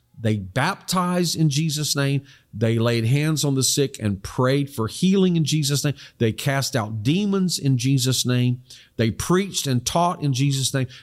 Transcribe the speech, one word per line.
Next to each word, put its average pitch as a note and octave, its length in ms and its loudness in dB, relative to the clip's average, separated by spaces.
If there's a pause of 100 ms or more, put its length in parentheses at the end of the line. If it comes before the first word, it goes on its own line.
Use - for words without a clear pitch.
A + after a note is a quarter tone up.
(200)
they A2 180 0
baptized F3 1000 -2
in D#3+ 120 2
Jesus' D3 480 -2
name. C#3 280 0 (280)
They A2+ 280 0
laid A#2 260 2
hands D3 400 2
on C#3+ 80 2
the C3 80 0
sick - 380 0
and G2+ 240 -2
prayed C3+ 440 0
for A2+ 200 -4
healing F#3 480 2
in E3 80 2
Jesus' C#3+ 420 0
name. C#3+ 80 0 (240)
They A2+ 140 2
cast C3+ 440 -2
out A2 280 -4
demons F#3+ 560 0
in C3+ 180 2
Jesus' B2+ 480 0
name. B2 380 0 (320)
They A2+ 160 0
preached F3+ 560 -2
and B2 180 0
taught F3 380 -2
in C#3+ 100 2
Jesus' C3+ 400 0
name. C3 140 -2 (160)